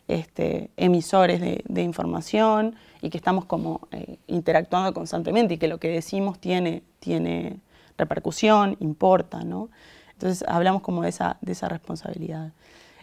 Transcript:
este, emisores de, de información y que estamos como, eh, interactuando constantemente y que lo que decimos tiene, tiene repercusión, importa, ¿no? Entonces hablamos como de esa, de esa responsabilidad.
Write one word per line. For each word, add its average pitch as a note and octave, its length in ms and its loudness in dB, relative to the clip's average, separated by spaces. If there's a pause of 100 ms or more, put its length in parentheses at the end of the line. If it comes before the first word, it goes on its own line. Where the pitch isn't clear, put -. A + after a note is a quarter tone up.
este, - 680 -2
emisores F3 640 4
de, F3+ 260 -4
de F3+ 160 -2
información G#3+ 920 0 (260)
y - 80 -4
que E3 80 -10
estamos F3+ 260 0
como, E3 480 -4
eh, - 360 -12
interactuando F3 680 2
constantemente F3 600 0
y - 20 -8
que E3 100 0
lo E3 120 -4
que E3 100 -2
decimos F#3 500 -4
tiene, F3+ 420 -2 (180)
tiene E3+ 580 -4 (400)
repercusión, G3+ 840 2
importa, F3 640 2
¿no? F#3 260 -8 (440)
Entonces F#3 340 -2
hablamos F#3 340 2
como F3 200 -4
de E3+ 80 0
esa, F3 320 -2
de F#3 100 -6
esa F3+ 160 -6
responsabilidad. E3 840 -8 (480)